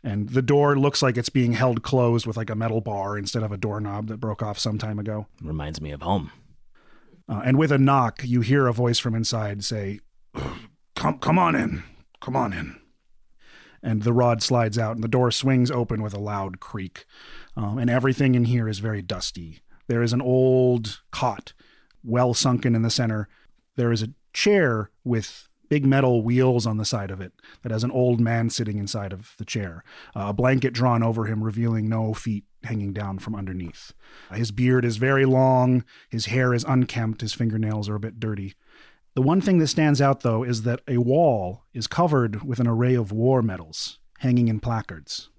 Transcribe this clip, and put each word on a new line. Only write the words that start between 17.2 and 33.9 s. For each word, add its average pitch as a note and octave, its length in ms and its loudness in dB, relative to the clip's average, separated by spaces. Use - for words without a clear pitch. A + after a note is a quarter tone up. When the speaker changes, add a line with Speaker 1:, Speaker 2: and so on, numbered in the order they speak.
Speaker 1:
Um, G#2+ 220 -4
and A#2+ 100 0
everything B2+ 460 2
in A#2+ 120 4
here A#2 220 0
is G#2 120 -6
very G#2+ 200 -4
dusty. F2 600 -10
There A#2 160 0
is A#2 100 2
an A#2+ 80 2
old B2+ 800 2
cot, A2 420 -4
well B2 300 2
sunken B2 400 2
in A2+ 80 2
the A2+ 80 0
center. A2 380 -2
There A#2+ 160 0
is A2 100 0
a A2 80 -6
chair C#3+ 580 2
with A#2 440 -4
big D3 160 2
metal C3 360 4
wheels A#2+ 440 2
on A2 100 0
the G#2+ 80 -2
side G2 260 -4
of F#2+ 100 -10
it F#2 120 -12
that A#2 100 -6
has A2 120 -2
an B2 80 -2
old B2 280 2
man A#2 300 2
sitting G#2+ 260 -4
inside G2+ 360 -6
of G2 260 -16
the G#2+ 60 -10
chair, F2+ 380 -8
uh, G2+ 120 -6
a G#2 40 -4
blanket B2 420 2
drawn A#2+ 280 2
over A2+ 240 0
him, A2 160 -2
revealing A2 460 0
no A2 240 -2
feet A2 320 -6
hanging G#2 280 -4
down G2 260 -6
from A2 160 -8
underneath. F#2 580 -10